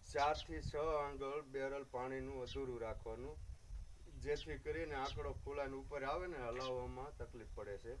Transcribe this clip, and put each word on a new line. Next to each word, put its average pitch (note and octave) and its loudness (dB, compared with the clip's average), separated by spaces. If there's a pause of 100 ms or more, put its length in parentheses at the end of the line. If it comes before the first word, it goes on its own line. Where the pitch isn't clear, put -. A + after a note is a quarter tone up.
(120)
ચારથી D3+ 4
છ - 0
આંગળ D3 2
બેરલ C3+ 0
પાણીનું C3 -2
અધૂરું B2+ -2
રાખવાનું, A2+ -2 (840)
જેથી C#3+ 0
કરીને D3+ 0
આંકડો C#3 0 (120)
ફૂલાઈને C#3 0
ઉપર C#3 0
આવે E3 4
ને, E3+ -2
હલાવવામાં B2+ 0
તકલીફ A#2 -4
પડે G2+ -2
છે. A#2 -4